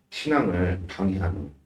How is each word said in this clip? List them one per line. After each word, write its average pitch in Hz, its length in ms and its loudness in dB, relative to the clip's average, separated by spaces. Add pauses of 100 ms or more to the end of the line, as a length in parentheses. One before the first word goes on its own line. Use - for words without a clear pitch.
신앙을 92 800 2
방해하는 92 640 -2 (140)